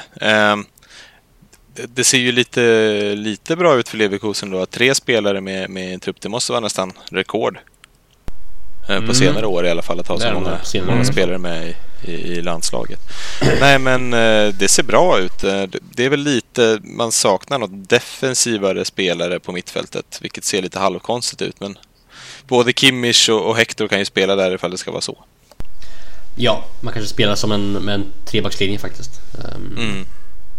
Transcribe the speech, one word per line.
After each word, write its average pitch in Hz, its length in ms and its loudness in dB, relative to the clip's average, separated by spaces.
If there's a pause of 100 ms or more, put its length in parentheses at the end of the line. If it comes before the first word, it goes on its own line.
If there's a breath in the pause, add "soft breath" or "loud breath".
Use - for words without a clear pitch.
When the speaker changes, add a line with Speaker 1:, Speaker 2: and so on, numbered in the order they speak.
(220)
Speaker 1:
Ehm, 104 440 2 (1080 loud breath)
det, 117 100 -12 (100)
det 123 80 -2
ser - 140 2
ju 123 140 2
lite, 123 300 0 (540)
lite 107 400 -6
bra 170 200 4
ut 117 140 0
för 110 80 -10
Leverkusen 101 540 -2
då, 92 100 -4
att 92 100 -6
tre 131 240 2
spelare 101 460 0
med, 95 280 -8
med 92 200 -10
i 92 40 -8
en 90 60 -10
trupp, - 220 -8
det 107 80 -10
måste 120 220 -4
vara 120 80 -2
nästan 98 340 -4 (180)
rekord. 98 460 -4 (1200)
Eh, - 60 0
på 101 60 0
Speaker 2:
Mm. 98 200 0
Speaker 1:
senare 110 320 2
år 90 200 0
i 87 60 2
alla 85 100 0
fall, 87 180 -2
att 85 80 -2
ha 90 80 0
Speaker 2:
Det 87 60 -2
Speaker 1:
så 87 60 0
Speaker 2:
är 107 60 0
Speaker 1:
många, 95 160 0
Speaker 2:
de 82 160 -2
senare - 220 0
Speaker 1:
många 127 140 2
Speaker 2:
åren. 123 120 2
Speaker 1:
spelare 92 240 2
med 85 300 -2
i, 85 80 0 (360)
i, - 20 -2
i 85 280 -2
landslaget. - 580 -2 (280 loud breath)
<clears throat> 135 320 2
Nej, 135 200 6
men, 127 340 2
eh, 110 400 4
det 95 140 2
ser - 160 4
bra 143 360 4
ut. 90 240 -2
Eh, 98 200 0
det, 92 160 -8 (120)
det 120 140 -2
är 135 40 0
väl 143 140 0
lite, 117 600 0
man 113 280 -6
saknar 120 480 0
något 98 300 -10
defensivare 110 960 0
spelare 87 540 -2
på 95 120 -12
mittfältet, - 680 -10
vilket - 240 -12
ser 98 160 -2
lite 92 180 -6
halvkonstigt 98 640 -4
ut, 95 180 -8
men 101 180 -12 (680 loud breath)
både 123 260 2
Kimmich 123 560 2
och, 104 200 2
och 113 80 0
Hector 110 300 0
kan 98 120 0
ju 98 60 0
spela 98 300 0
där 95 200 0
ifall 87 160 -4
det 90 60 -8
ska - 140 -8
vara 90 100 -6
så. - 160 -8 (1160 loud breath)
Speaker 2:
Ja, 113 280 2 (180)
man 113 120 0
kanske 107 200 -2
spelar 104 220 2
som 107 160 0
en, 101 200 2
med 101 240 0
en 98 100 0 (200)
trebackslinje, 101 540 2
faktiskt. - 320 0 (260)
Ehm, 95 400 0
Speaker 1:
Mm. 101 280 0 (540 soft breath)